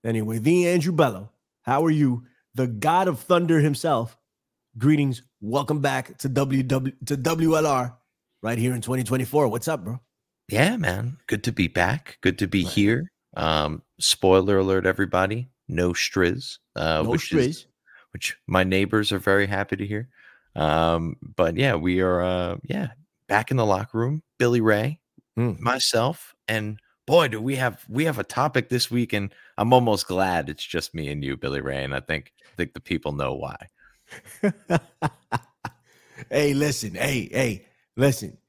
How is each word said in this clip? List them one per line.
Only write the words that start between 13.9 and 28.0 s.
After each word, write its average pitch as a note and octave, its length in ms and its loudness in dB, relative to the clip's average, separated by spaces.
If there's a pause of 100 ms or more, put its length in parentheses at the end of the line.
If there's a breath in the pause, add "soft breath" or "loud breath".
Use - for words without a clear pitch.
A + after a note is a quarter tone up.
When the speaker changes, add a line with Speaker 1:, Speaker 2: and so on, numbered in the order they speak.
Speaker 2:
spoiler F#2+ 600 4
alert, F#2+ 260 2
everybody. F#2+ 640 0 (180)
No F2 260 0
Striz, - 640 -2 (160)
uh, D#2+ 280 0
Speaker 1:
No - 60 -2
Speaker 2:
which - 240 -2
is, C#3+ 300 0
Speaker 1:
Striz. - 20 -20 (480 soft breath)
Speaker 2:
which - 320 -8
my F#2 180 2
neighbors G2 480 2
are G2 80 -2
very G2 280 2
happy G2 280 -4
to G2+ 120 -8
hear. G#2+ 200 -8 (480 soft breath)
Um, E2 640 0 (180)
but E2 220 0
yeah, B2+ 180 0
we F2+ 240 0
are, F2+ 220 2
uh, F2+ 420 -2
yeah, F3+ 260 -6 (380)
back G#2 220 0
in C3 80 0
the A2+ 80 2
locker G#2 320 0
room. C#3 240 -2 (160)
Billy A#2+ 240 4
Ray, A2 380 2 (380)
Speaker 1:
Mm. A#2 220 -2
Speaker 2:
myself, A#2+ 760 -2 (120)
and G#2+ 320 -4 (260)
boy, D#3 220 6
do A2+ 120 -4
we C3+ 160 -2
have, B2 320 -4
we C3+ 180 -2